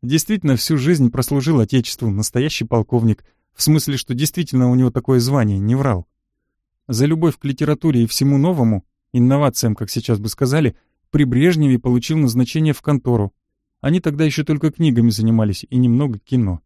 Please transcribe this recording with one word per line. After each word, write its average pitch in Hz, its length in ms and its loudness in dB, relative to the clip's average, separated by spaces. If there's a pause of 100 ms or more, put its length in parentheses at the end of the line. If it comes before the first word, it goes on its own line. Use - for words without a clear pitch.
Действительно, 151 540 0
всю 156 200 -2
жизнь 139 340 2
прослужил 135 500 0
Отечеству, 113 500 -2
настоящий 120 560 -4
полковник. 113 580 0 (300)
В - 80 -8
смысле, 151 340 0
что - 160 -8
действительно 131 580 -2
у 123 40 2
него 127 160 2
такое 127 280 0
звание, 120 400 0
не 107 160 0
врал. 127 320 -2 (840)
За 127 180 0
любовь 160 320 0
к - 60 -20
литературе 143 580 -2
и 113 40 2
всему 139 300 0
новому, 135 480 0 (280)
инновациям, 123 640 0
как 101 160 -10
сейчас 113 280 -2
бы 107 100 -6
сказали, 135 480 0 (340)
при 147 140 2
Брежневе 135 540 2
получил 123 400 -2
назначение 143 560 0
в - 80 -12
контору. 120 500 0 (480)
Они 175 200 0
тогда 156 240 -2
еще 151 200 -2
только 151 260 -2
книгами 120 400 2
занимались 110 580 0
и 127 80 -4
немного 123 420 2
кино. 101 480 -2